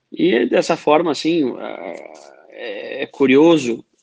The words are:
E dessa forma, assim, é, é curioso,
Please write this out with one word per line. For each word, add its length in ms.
E 320
dessa 320
forma, 360
assim, 420
é, 520
é 40
curioso, 800